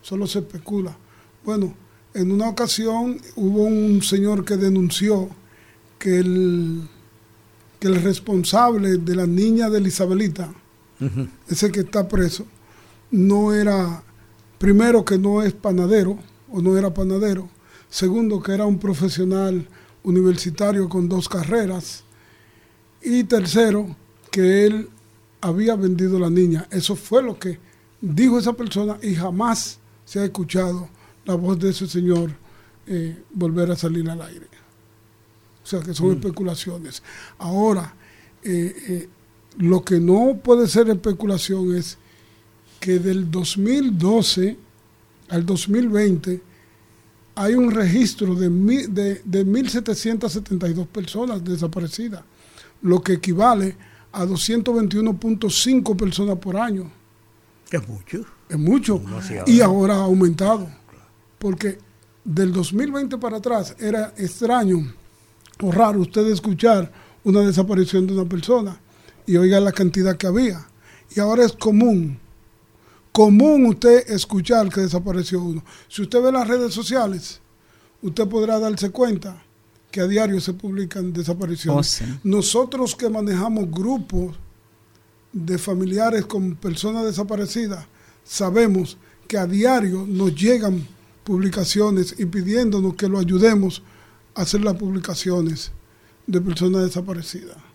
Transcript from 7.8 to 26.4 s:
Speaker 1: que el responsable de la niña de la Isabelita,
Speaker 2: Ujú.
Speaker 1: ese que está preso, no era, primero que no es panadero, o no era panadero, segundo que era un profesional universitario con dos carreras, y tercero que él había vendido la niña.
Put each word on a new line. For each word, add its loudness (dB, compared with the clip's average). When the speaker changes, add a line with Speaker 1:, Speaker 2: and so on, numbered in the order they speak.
Speaker 1:
que 0
el 2
responsable 2
de -2
la 0
niña 2
de 2
la 2
Isabelita, -2
Speaker 2:
Ujú. -4
Speaker 1:
ese 0
que -4
está -2
preso, -2
no 4
era, 0
primero 4
que 0
no 0
es 0
panadero, 0
o -6
no 2
era 0
panadero, -2
segundo 0
que -4
era 0
un 2
profesional -2
universitario 2
con -2
dos -2
carreras, -4
y 0
tercero 2
que 4
él 0
había 0
vendido 0
la 0
niña. 2